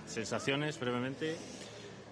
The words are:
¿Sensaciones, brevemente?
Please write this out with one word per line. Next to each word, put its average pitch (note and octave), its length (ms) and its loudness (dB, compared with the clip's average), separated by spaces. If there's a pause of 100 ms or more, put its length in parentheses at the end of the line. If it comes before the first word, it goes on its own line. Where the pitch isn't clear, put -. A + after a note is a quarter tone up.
¿Sensaciones, C#3 720 2
brevemente? C3 580 2 (760)